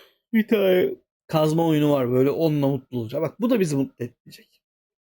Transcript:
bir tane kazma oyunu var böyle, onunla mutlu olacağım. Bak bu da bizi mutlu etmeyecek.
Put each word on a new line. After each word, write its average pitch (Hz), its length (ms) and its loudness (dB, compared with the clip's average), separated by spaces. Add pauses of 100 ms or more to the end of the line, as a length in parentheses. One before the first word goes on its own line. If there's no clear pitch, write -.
(340)
bir 220 140 0
tane 190 480 2 (320)
kazma 160 400 0
oyunu 151 240 2
var 127 200 0
böyle, 131 180 2
onunla 147 380 0
mutlu 135 320 -6
olacağım. 123 240 -6
Bak - 180 -8
bu 233 80 -2
da 247 100 2
bizi 156 160 -2
mutlu 135 300 -4
etmeyecek. - 580 -20 (400)